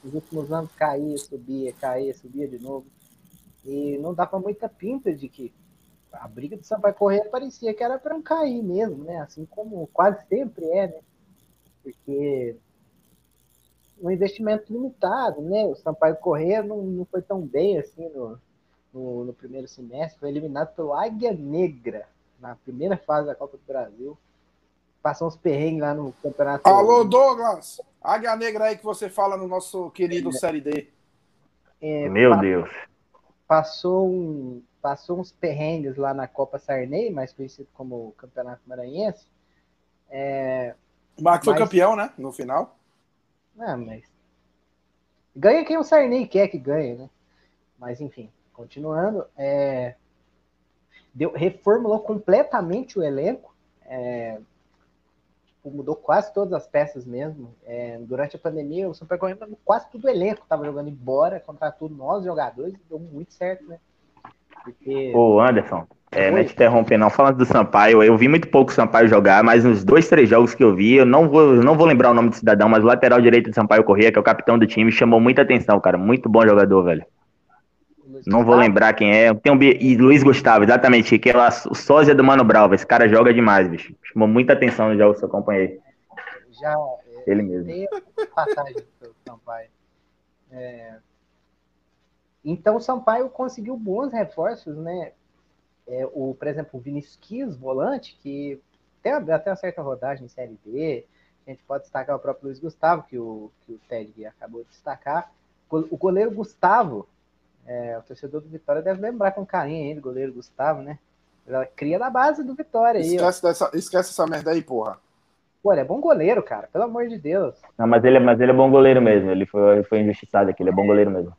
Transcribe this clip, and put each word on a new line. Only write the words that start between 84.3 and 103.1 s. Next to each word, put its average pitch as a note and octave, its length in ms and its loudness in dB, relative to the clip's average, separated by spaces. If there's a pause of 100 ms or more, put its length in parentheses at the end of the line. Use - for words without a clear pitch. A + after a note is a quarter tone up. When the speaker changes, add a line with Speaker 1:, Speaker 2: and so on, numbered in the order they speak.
Speaker 3:
atenção A#2+ 360 2
nos G#2+ 100 0
jogos G#2 200 6
que - 60 -6
eu F#2 40 -6
acompanhei. G2 500 -4 (800)
Speaker 1:
Já, D3+ 140 -4 (520)
é, - 40 -2
Speaker 3:
Ele G#2 120 0
mesmo. F2+ 240 -8
Speaker 1:
tem E2 200 -10 (480)
passagem G#4+ 420 -6 (240)
pelo A#2 140 -20 (100)
Sampaio. A2+ 440 -18 (840)
É... A#2+ 440 -20 (1500)
então F3+ 320 -4
o A3+ 40 -6
Sampaio B3 480 -4
conseguiu B3 480 -12
bons A3+ 360 -8
reforços, G3+ 640 -8
né? E3 360 -12 (760)
É, B2+ 240 -8
o, C3+ 260 -10
por C#3+ 100 -8
exemplo, D3 300 -12
o A#2+ 40 -18
Vinícius C#3+ 380 -14
Quis, A3+ 360 -12
volante, C3+ 680 -8
que C#3+ 380 -14 (420)
tem F#3 100 -4
até D#3+ 380 -4
uma F#3 60 -6
certa F3 260 -12
rodagem C3+ 420 -10
em A#2+ 40 -20
Série A2+ 360 -18
B. C3 400 -8 (420)
A C3+ 40 -20
gente C3 140 -20
pode C#3+ 200 -10
destacar C#3 320 -8
o - 40 -10
próprio C#3 260 -10
Luiz C3+ 120 -14
Gustavo, D#3+ 460 -4
que B2+ 140 -16